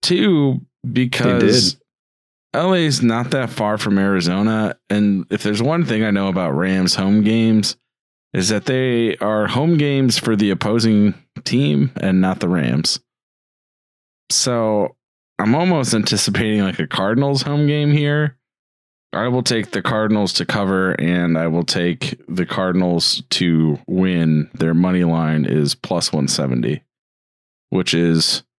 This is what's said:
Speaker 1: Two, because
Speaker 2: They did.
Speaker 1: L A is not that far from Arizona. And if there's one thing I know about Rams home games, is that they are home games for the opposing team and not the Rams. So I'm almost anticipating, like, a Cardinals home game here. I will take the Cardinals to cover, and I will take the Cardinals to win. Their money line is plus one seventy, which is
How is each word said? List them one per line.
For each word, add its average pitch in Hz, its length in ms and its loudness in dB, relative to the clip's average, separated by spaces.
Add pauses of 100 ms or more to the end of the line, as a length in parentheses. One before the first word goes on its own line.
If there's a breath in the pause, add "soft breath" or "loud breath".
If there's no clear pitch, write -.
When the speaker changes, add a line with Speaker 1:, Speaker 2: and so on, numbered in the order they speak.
Speaker 1:
Two, 165 580 2 (320)
because 123 800 2
Speaker 2:
They - 40 -12
did. - 60 -20 (680)
Speaker 1:
L 180 220 2
A 175 100 2
is 135 160 0
not 120 300 0
that 131 180 -2
far 107 300 -2
from 101 200 0
Arizona. 98 800 0 (140)
And 101 400 0
if 104 120 -4
there's 104 200 -2
one 160 240 0
thing 110 180 0
I 107 60 0
know 98 180 0
about 90 260 -2
Rams 92 420 0
home 101 260 2
games, 110 540 2 (580)
is 92 160 0
that 104 160 -2
they 127 520 0
are 107 280 0
home 156 320 0
games 139 400 2
for 113 180 0
the 101 140 2
opposing 107 640 2 (300)
team 143 560 0
and 92 200 2
not 92 200 0
the 90 80 -2
Rams. 78 520 -2 (1300)
So 110 680 0 (420)
I'm 107 160 2
almost 156 400 2
anticipating, 107 680 0
like, 95 180 -2
a 78 80 -2
Cardinals 135 560 0
home 147 240 -2
game 147 260 0
here. 147 440 0 (760)
I 107 140 -2
will 123 160 0
take 113 300 -4
the 98 100 -4
Cardinals 107 520 0
to 87 120 -4
cover, 95 460 0
and 87 440 0
I 80 120 0
will 82 160 0
take - 640 -4
the 90 180 -4
Cardinals 90 840 0
to 80 580 2
win. 85 680 0
Their 82 180 -2
money 90 300 2
line 80 420 0
is 71 300 0
plus - 380 -4
one 69 160 -2
seventy, 65 560 -2 (840)
which 90 220 -2
is 82 520 0 (140)